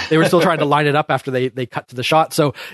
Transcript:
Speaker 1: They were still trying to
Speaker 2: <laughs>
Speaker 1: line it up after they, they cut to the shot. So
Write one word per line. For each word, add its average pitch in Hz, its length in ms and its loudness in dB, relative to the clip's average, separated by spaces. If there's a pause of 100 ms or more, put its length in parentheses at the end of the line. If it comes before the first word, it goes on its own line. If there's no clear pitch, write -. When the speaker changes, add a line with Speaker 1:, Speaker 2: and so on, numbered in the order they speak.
Speaker 1:
They 160 80 2
were 160 80 4
still 170 160 4
trying 160 200 0
to 151 40 0
Speaker 2:
<laughs> 143 120 2
Speaker 1:
line 151 100 2
it 143 100 0
up 151 140 -2
after 135 200 -2
they, 127 180 -2
they 123 180 -6
cut - 220 -10
to - 60 -20
the 123 80 -8
shot. 160 300 2
So 147 220 0 (200)